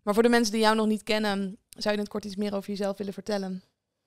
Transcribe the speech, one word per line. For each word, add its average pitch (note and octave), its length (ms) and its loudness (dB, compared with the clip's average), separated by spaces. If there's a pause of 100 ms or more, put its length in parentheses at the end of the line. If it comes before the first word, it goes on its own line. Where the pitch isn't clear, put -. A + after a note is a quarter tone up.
Maar G#3 120 0
voor A3+ 80 4
de A#3+ 60 8
mensen A#3 240 4
die A3 100 0
jou G#3+ 140 6
nog A3 100 2
niet G#3+ 160 0
kennen, G3+ 560 -2 (100)
zou - 200 -6
je G#3 40 2
in G#3 60 0
het G#3 100 -4
kort - 160 -8
iets G3 120 -10
meer G#3 180 -4
over G3 160 -6
jezelf G3 280 -4
willen G3+ 140 -8
vertellen? F#3+ 500 -6 (440)